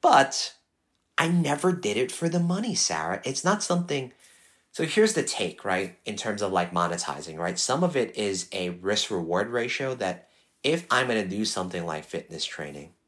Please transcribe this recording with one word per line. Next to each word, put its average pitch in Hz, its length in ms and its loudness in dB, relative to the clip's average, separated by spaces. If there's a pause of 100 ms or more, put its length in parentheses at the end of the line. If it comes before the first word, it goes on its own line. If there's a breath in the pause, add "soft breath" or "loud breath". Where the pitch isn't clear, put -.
But - 540 4 (640)
I 160 60 4
never 170 460 4
did 104 240 0
it 127 160 0
for 170 160 -2
the 170 100 2
money, 180 380 0
Sarah. 80 480 -2
It's 131 180 -4
not 202 220 2
something. 147 480 -2 (580 soft breath)
So - 140 -2
here's 214 300 4
the 143 100 2
take, - 400 -4
right, 95 400 -2
in 107 100 -6
terms 104 280 -4
of, 95 100 0
like, 90 180 2
monetizing, 85 680 -2
right? 87 200 -2
Some 135 240 0
of - 140 2
it 117 200 0
is 98 360 -2
a 92 180 -4
risk-reward 92 760 0
ratio 123 480 -2
that 92 320 -4 (340 soft breath)
if 165 300 2
I'm 127 160 4
gonna 110 180 2
do 101 180 -2
something 92 400 -4
like 78 200 -6
fitness 80 400 -8
training 73 480 -10 (160)